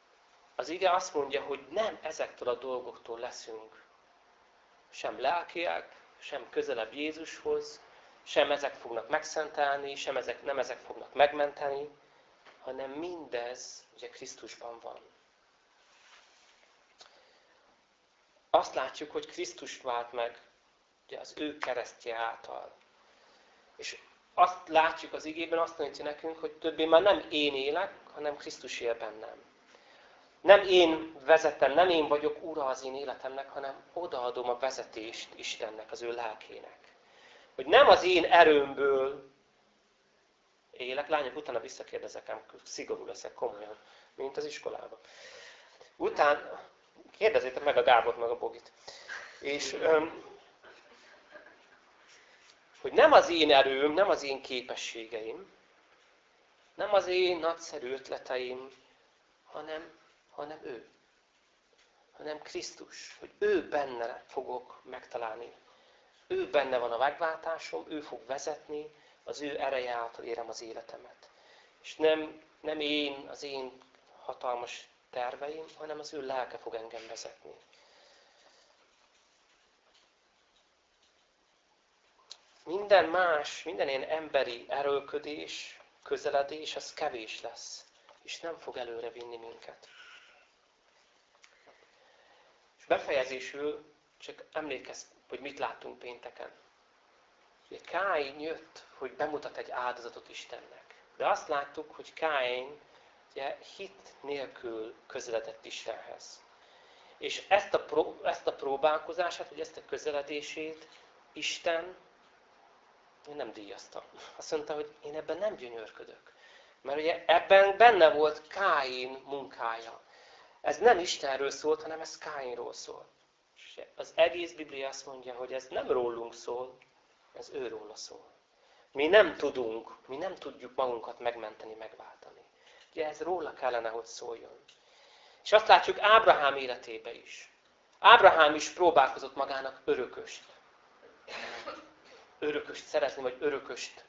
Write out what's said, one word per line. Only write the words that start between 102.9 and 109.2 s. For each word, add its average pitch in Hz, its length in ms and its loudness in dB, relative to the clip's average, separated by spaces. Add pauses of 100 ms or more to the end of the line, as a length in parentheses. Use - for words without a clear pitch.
ugye, 143 260 -8 (180)
hit - 460 -16
nélkül 123 760 -8 (120)
közeledett 113 580 -6
Istenhez. - 760 -12 (760)
És - 300 -8
ezt - 260 2
a - 100 0
pró-, - 400 -2
ezt 175 240 -4
a 156 60 -2
próbálkozását, 156 960 -2